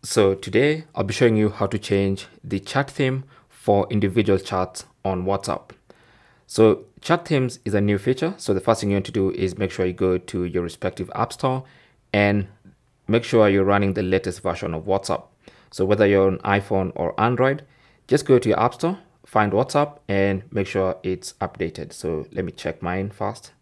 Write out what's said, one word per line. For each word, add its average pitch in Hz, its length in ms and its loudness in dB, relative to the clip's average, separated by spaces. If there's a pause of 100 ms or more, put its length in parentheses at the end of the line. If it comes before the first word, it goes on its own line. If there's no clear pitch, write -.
(100)
So 98 240 4
today 139 580 0
I'll - 120 -2
be 98 100 -4
showing 113 220 4
you 107 140 4
how 98 180 -4
to 104 100 -2
change 98 480 -2 (160)
the 101 160 -6
chat 139 320 -2
theme 135 320 -2 (260)
for - 420 0
individual 98 500 2
chats - 440 -6 (200)
on 92 200 -2
WhatsApp. - 460 -4 (800)
So 107 380 4 (140)
chat 170 280 -2
themes 131 360 -2
is 107 100 -4
a 101 60 2
new 104 160 2
feature. 123 400 -2
So - 160 -2
the 95 80 0
first 110 200 0
thing 104 100 -2
you 101 60 2
want 95 100 -2
to - 60 -14
do 95 180 0
is 90 260 -4
make 98 140 -4
sure 92 160 -2
you 92 60 -2
go 92 260 0
to 90 240 -6
your 87 220 -4
respective 90 500 -8
app - 180 -14
store 131 300 -4 (500)
and 101 360 2 (580)
make 117 160 0
sure 110 260 4
you're 98 140 4
running 101 320 2
the 107 80 -2
latest 92 400 -2
version 87 320 -4
of 80 120 -8
WhatsApp. 95 400 -2 (440)
So - 140 -2
whether 104 240 4
you're 98 180 6
on 95 120 0
iPhone 98 580 0
or 82 240 -4
Android, 127 440 2 (440)
just - 180 2
go 127 140 6
to 113 80 -2
your 107 100 2
app 120 160 0
store, 180 240 -4 (260)
find 104 280 0
WhatsApp 143 560 0
and 98 420 0
make 101 160 -2
sure 95 380 -2
it's 92 300 -6
updated. 85 580 -8
So 80 400 -6
let 92 120 -4
me 87 60 -8
check - 320 -10
mine 95 280 -4
first. 104 520 -8